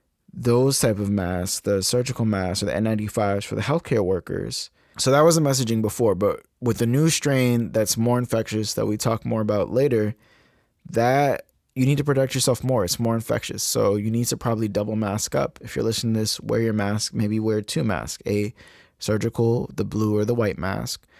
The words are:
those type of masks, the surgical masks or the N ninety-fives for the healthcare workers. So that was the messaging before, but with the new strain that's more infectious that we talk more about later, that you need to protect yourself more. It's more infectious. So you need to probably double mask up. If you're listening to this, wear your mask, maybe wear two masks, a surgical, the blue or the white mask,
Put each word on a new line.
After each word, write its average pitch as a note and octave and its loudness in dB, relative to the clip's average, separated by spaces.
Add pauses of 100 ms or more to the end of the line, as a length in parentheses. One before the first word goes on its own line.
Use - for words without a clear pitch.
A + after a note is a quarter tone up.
(340)
those B2 2
type G#2+ 2
of G2+ -2
masks, F#2 -2
the G2+ 0
surgical B2 0
masks F#2+ 0
or G2+ -2
the C2 -2
N G2+ 0
ninety-fives G#2+ 0
for - -8
the G#2+ -4
healthcare C3 0
workers. F#2 -4 (280)
So C3 2
that C#3 6
was E3 6
the D#3+ 4
messaging B2+ 2
before, G#2 2
but F2+ 0 (200)
with A#2 0
the A#2 2
new C#3+ 4
strain B2 0
that's A2 2
more A#2+ 2
infectious A2 -2
that G#2+ 0
we G#2+ 0
talk A2+ 0
more A2 0
about G#2 0
later, A2+ 2 (720)
that C3 0 (280)
you C3 2
need C#3+ 4
to C#3+ -2
protect C3+ 0
yourself B2+ 0
more. B2 0
It's - -4
more A#2 2
infectious. A2 -4
So G#2 0
you G#2 -2
need A#2 0
to - -4
probably A2+ -2
double G#2 -2
mask G#2+ -2
up. C#3 -2
If A#2 -14
you're B2 -2
listening A2+ 0
to A2 0
this, G#2+ -2
wear A2+ -2
your A2+ 0
mask, G#2 -2
maybe A2 0
wear G#2+ 0
two - -4
masks, F#2 -4
a G#2 0 (460)
surgical, A#2 0
the G2+ -2
blue G#2+ 0
or G#2+ 2
the A#2 0
white G#2 0
mask, G2+ -6 (140)